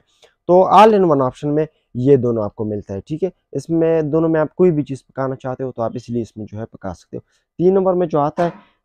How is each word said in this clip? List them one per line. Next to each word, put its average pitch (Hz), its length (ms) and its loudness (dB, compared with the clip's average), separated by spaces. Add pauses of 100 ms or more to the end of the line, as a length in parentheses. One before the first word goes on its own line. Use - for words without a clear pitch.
(480)
तो 180 260 4
all 214 240 8
in 180 100 2
one 139 140 2
ऑप्शन 127 260 -6
में 151 200 -2 (280)
ये 135 200 4
दोनों 117 280 0
आपको 107 200 -8
मिलता 104 300 -8
है, 98 60 -8
ठीक 151 220 -10
है। 185 100 -4 (220)
इसमें 160 560 -2
दोनों 160 180 0
में 160 120 0
आप 151 160 -2
कोई 185 140 4
भी 147 120 0
चीज़ 135 200 -10
पकाना 135 320 -6
चाहते 131 300 -8
हो, 131 60 -8
तो 120 120 -8
आप 113 140 -4
इसलिए 120 260 -6
इसमें 107 240 -12
जो 104 120 -14
है 113 60 -10
पका - 280 -12
सकते - 240 -16
हो। - 60 -14 (360)
तीन 185 160 4
नंबर 190 200 0
में 175 140 -2
जो 156 100 -2
आता 151 260 -2
है, 165 80 -2 (320)